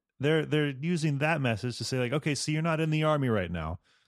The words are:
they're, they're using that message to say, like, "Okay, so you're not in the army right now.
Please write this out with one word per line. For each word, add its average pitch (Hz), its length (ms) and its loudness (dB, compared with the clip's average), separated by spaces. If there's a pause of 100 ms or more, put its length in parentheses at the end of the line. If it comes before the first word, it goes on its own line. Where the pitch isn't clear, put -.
(220)
they're, 151 240 2
they're 147 240 0
using 147 480 -2
that 151 240 0
message 120 380 0
to 120 40 -4
say, 127 160 -2
like, 123 140 0
"Okay, 147 200 0
so - 180 -4
you're 156 100 0
not 160 180 0
in 156 120 0
the 156 120 2
army 147 240 2
right 95 240 2
now. 82 280 -4 (280)